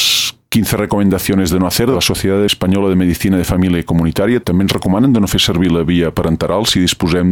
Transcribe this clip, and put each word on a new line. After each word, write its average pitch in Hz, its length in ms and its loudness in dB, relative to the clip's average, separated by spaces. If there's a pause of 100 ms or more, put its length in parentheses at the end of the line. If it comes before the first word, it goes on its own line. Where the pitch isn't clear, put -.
(500)
quince 113 260 0
recomendaciones 98 760 0
de 95 80 0
no 90 60 0
hacer 117 180 0
de 131 80 2
la - 80 0
Sociedad 98 420 0
Española 98 460 0
de 92 80 2
Medicina 90 400 0
de 87 80 -2
Familia 90 320 0
y 80 80 -4
Comunitaria 98 560 0
també 92 240 0
ens 90 80 0
recomanen 110 400 2
de 110 80 2
no 90 80 -2
fer 101 100 0
servir 90 300 0
la 85 160 0
via 85 240 0
parenteral 85 560 -2
si - 160 0
disposem 90 500 0